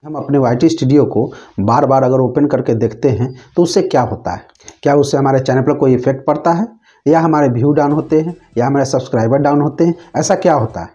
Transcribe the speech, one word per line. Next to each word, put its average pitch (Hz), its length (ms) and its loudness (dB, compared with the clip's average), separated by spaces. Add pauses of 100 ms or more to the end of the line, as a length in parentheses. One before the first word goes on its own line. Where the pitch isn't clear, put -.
हम 151 100 -12
अपने 139 240 0
वाईटी 123 300 2
स्टूडियो 143 360 2
को 107 200 -2 (360)
बार-बार 131 420 2
अगर 131 180 2
ओपन 131 260 0
करके 127 280 -2
देखते 113 360 -2
हैं 107 180 -2 (280)
तो 175 60 2
उससे 175 200 0
क्या - 200 0
होता 107 300 -6
है? - 100 -10 (400)
क्या 143 120 2
उससे 143 220 2
हमारे 135 240 2
चैनल 131 200 0
पर 135 180 0
कोई 131 160 2
इफेक्ट 135 320 -2
पड़ता 151 260 0
है 180 140 -2 (400)
या 160 140 4
हमारे 151 300 2
व्यू 120 220 0
डाउन 143 200 0
होते 156 280 0
हैं 170 140 -6 (240)
या 120 80 0
हमारे 139 200 0
सब्सक्राइबर 127 520 -2
डाउन 143 220 2
होते 147 240 0
हैं? 170 100 2 (220)
ऐसा 156 200 0
क्या 180 180 2
होता 113 260 -4
है? 85 140 -12